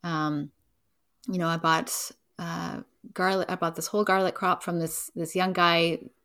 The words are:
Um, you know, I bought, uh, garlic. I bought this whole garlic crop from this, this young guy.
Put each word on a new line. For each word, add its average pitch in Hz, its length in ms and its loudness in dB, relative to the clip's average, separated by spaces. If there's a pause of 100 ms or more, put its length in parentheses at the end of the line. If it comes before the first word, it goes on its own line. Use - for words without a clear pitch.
Um, 151 480 -2 (760)
you 185 100 -2
know, 165 100 0
I 165 80 2
bought, 165 560 0 (260)
uh, 170 440 -6 (300)
garlic. 185 380 0
I 180 60 -2
bought 165 180 -2
this 165 140 -6
whole 208 160 2
garlic 190 320 2
crop 180 260 0
from 175 160 -2
this, 160 380 -4
this 165 180 -6
young 185 180 2
guy. 170 460 4 (260)